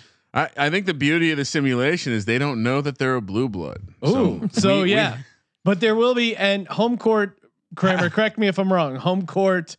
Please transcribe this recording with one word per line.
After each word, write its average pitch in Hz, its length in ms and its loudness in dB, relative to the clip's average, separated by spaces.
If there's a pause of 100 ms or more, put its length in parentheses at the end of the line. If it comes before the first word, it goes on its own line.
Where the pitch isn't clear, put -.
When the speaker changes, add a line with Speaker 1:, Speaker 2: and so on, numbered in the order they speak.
(340)
Speaker 1:
I, 151 240 0
I 143 120 2
think 190 160 0
the 190 80 -2
beauty 160 380 2
of 151 60 0
the 139 80 -2
simulation 135 680 0
is 104 120 -2
they 180 120 2
don't 135 240 -2
know 127 200 0
that 143 180 -6
they're 131 160 0
a 123 60 -2
blue 104 280 -2
blood. 85 320 -8 (240)
Speaker 2:
Ooh, 202 460 0
Speaker 1:
So - 80 -4
Speaker 2:
so 196 240 2
Speaker 1:
we, 190 80 0
Speaker 2:
yeah, 202 240 0
Speaker 1:
we 131 60 -14 (420)
Speaker 2:
but 190 160 2
there 220 160 2
will 233 180 2
be, 233 220 0
and 196 320 -2
home 233 320 0
court. 214 400 0 (360)
Kramer, 180 340 2
Speaker 1:
<laughs> - 20 -6
Speaker 2:
correct 214 260 0
me 214 100 2
if 190 120 0
I'm 190 120 0
wrong. 156 260 0
Home 180 280 -2
court 185 540 -2